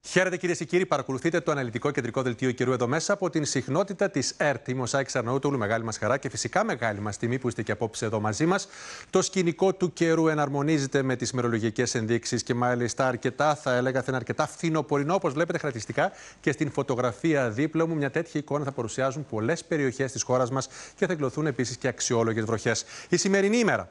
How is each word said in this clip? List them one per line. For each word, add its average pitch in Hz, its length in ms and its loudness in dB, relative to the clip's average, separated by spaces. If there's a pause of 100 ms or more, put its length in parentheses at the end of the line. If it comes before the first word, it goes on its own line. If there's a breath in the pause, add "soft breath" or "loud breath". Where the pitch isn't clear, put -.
(180)
Χαίρετε, 180 200 2
κυρίες 175 200 -2
και 170 80 -6
κύριοι. 180 200 2
Παρακολουθείτε 147 540 0
το 156 120 0
αναλυτικό 127 400 0
κεντρικό 127 300 -2
δελτίο 127 300 0
καιρού 123 200 0
εδώ 123 160 0
μέσα 160 260 0
από 185 160 0
την 151 160 -2
συχνότητα 185 640 0
της - 280 -2
ερτ. 143 300 0
Είμαι 127 140 -2
ο 120 40 -2
Σάκης 139 300 -2
Αρναούτογλου. 135 420 0
Μεγάλη 113 260 0
μας 110 140 -6
χαρά 120 200 0
και 135 120 -6
φυσικά 123 340 0
μεγάλη 117 360 -2
μας 104 180 -4
τιμή 120 220 0
που 127 80 -2
είστε 113 140 -4
και 107 100 -4
απόψε 110 340 -4
εδώ 107 140 0
μαζί 107 260 0
μας. 185 220 2 (420 loud breath)
Το 185 120 4
σκηνικό 185 520 2
του 180 200 0
καιρού 160 340 4
εναρμονίζεται 143 760 2
με 131 140 2
τις 120 140 -4
ημερολογιακές 117 680 0
ενδείξεις 117 480 0
και 131 100 -2
μάλιστα 123 540 2
αρκετά, 131 480 0
θα 131 200 0
έλεγα, 127 240 2
θα 123 80 -4
είναι 131 100 -2
αρκετά 120 300 -2
φθινοπορεινό, 156 680 0
όπως 180 200 0
βλέπετε 170 240 0
χαρακτηριστικά 135 540 -2 (300 loud breath)
και 156 100 2
στην 127 200 -2
φωτογραφία 131 800 0
δίπλα 156 380 0
μου. 165 80 -2
Μια 143 160 0
τέτοια 160 280 -2
εικόνα 143 240 -4
θα 139 80 -4
παρουσιάζουν 131 580 -2
πολλές 117 340 -2
περιοχές 135 480 0
της - 120 -6
χώρας 127 280 2
μας 131 160 -2 (280 loud breath)
και 190 100 2
θα 180 80 0
εκδοθούν 151 320 -2
επίσης 127 320 -2
και - 100 -2
αξιόλογες 113 560 0
βροχές. 110 420 0 (240 loud breath)
Η 175 80 4
σημερινή 196 400 4
ημέρα. 135 340 2